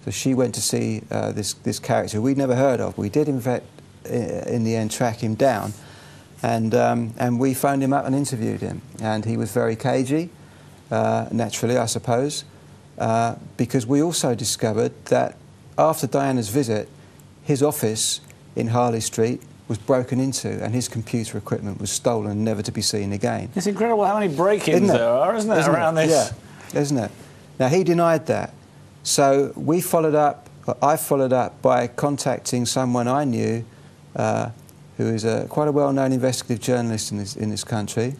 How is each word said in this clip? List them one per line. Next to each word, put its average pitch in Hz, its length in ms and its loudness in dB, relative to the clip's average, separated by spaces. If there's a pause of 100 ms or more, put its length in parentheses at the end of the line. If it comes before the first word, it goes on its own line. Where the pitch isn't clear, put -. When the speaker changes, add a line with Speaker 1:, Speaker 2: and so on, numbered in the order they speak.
Speaker 1:
So - 60 -6
she 135 240 0
went 123 220 2
to - 40 -4
see, 110 500 -2
uh, 107 220 -4
this, 104 220 -6
this - 240 -6
character 113 420 -2
we'd 131 160 2
never 135 180 2
heard 131 260 2
of. 92 180 -4
We 101 100 -2
did, 147 200 0
in 135 120 -2
fact, 117 240 -2 (400)
i-, - 60 -14
in 117 540 -2
the 113 120 0
end, 110 140 -2
track 117 320 -2
him 110 120 0
down, 107 380 2 (680)
and, 113 320 0
um, 120 440 2
and 123 220 0
we 135 140 2
phoned 139 280 2
him 135 120 2
up 143 100 0
and 131 100 0
interviewed 113 460 -2
him. 95 220 -8 (180)
And 110 240 -2
he 113 140 -2
was 113 140 -4
very 117 240 0
cagey, 131 520 0 (640)
uh, 113 400 0
naturally, 117 480 0
I 120 80 0
suppose, 123 580 -2 (540)
uh, 117 380 0 (200)
because 123 300 0
we 143 160 4
also 160 320 0
discovered 110 580 -2 (140)
that 123 300 0 (420)
after 151 280 2
Diana's 131 440 0
visit, 113 380 0 (560)
his 135 180 2
office 117 580 0 (340)
in 120 120 -2
Harley 117 340 2
Street 113 400 0 (280)
was 113 100 -4
broken 127 420 0
into 110 420 -4
and 110 120 -4
his 123 140 -2
computer 113 500 -6
equipment 101 420 -6
was 95 100 -6
stolen, 107 540 0
never 107 160 0
to 110 120 -6
be 107 100 -4
seen 101 300 -2
again. 101 420 -2
Speaker 2:
It's 185 120 -2
incredible 208 380 0
how 202 140 2
many 190 160 0
break-ins 175 480 2
Speaker 1:
Isn't 196 120 4
it? 127 40 4
Speaker 2:
there 117 100 2
are, 147 280 4
isn't 214 140 -2
it, 196 100 4
Speaker 1:
Isn't 143 120 4
it? 156 40 4
Speaker 2:
around 165 180 2
this? 160 160 4 (640)
Speaker 1:
Yeah, 143 60 0
isn't 143 180 0
it? 101 120 -2 (500)
Now, 131 80 4
he 180 160 4
denied 165 420 4
that. 104 260 -2 (520)
So 139 520 4
we 151 240 0
followed 160 340 2
up, 147 340 2 (340)
I 147 140 4
followed 135 360 0
up 123 300 -2
by 123 240 4
contacting 127 800 -2
someone 123 420 0
I 139 160 0
knew, 113 400 -2 (520)
uh, 110 340 -2 (480)
who 113 100 0
is 113 160 -2
a, 113 240 0
quite 151 200 0
a 147 40 0
well-known 139 400 2
investigative 123 500 -2
journalist 117 480 0
in 104 80 -4
this, 101 180 -8
in 107 140 -4
this 104 140 -6
country 113 560 -4